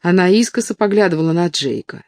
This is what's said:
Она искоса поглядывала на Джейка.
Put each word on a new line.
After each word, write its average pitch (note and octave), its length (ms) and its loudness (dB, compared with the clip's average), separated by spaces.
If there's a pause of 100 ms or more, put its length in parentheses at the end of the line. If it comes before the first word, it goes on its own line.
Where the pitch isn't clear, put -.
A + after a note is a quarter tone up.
Она F3+ 280 2
искоса A3+ 460 0
поглядывала F#3+ 560 2
на F3 160 0
Джейка. - 600 -6